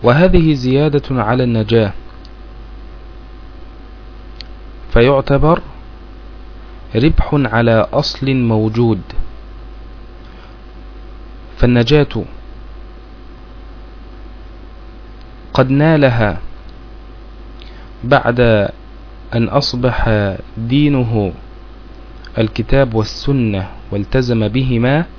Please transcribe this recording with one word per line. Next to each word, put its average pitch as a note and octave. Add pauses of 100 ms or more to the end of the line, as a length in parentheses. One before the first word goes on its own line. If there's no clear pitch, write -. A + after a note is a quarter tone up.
وهذه D#3+
زيادة C3+
على B2
النجاة، A2+ (3000)
فيعتبر C#3 (1300)
ربح C3+
على A#2
أصل C#3
موجود. A2 (2500)
فالنجاة A#2+ (3250)
قد C3
نالها C3+ (1600)
بعد B2 (960)
أن A#2
أصبح B2 (480)
دينه A#2 (1040)
الكتاب A#2
والسنة A2 (220)
والتزم A2+
بهما B2+ (140)